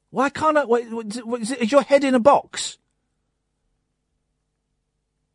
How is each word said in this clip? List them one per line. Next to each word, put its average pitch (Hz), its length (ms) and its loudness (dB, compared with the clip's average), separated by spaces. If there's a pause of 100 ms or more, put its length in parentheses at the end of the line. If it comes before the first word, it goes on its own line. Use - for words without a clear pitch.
Why 262 200 -2
can't 311 280 0
I? 277 80 0
Wait, 233 260 -2
what, 226 160 -8
is, 208 160 -10
what, 233 180 -6
is, 214 100 -6
it, 269 100 -6
is 214 100 -2
your 277 120 4
head 285 200 2
in 262 120 0
a 254 40 4
box? - 580 0 (2500)